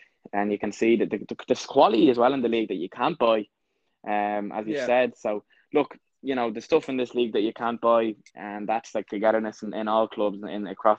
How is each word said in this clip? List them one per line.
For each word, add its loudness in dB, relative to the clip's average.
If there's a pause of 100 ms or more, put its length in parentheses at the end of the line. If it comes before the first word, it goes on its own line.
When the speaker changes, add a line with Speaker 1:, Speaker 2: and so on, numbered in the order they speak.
(320)
Speaker 1:
and -2
you -2
can -4
see 2
that 0
the, -4
the, -10 (120)
there's -2
quality 4
as 2
well 4
in -2
the 0
league 0
that -4
you -6
can't -4
buy, 2 (600)
um, -2
as -6
you -4
Speaker 2:
Yeah. -4
Speaker 1:
said. 2
So, -4 (300)
look, 0 (240)
you -4
know, 0
the -8
stuff 2
in -2
this -4
league 0
that 2
you 0
can't -4
buy, 2 (180)
and -10
that's, -4
like, -6
togetherness 0
in, -8
in -6
all 2
clubs -2
in, -8
across 2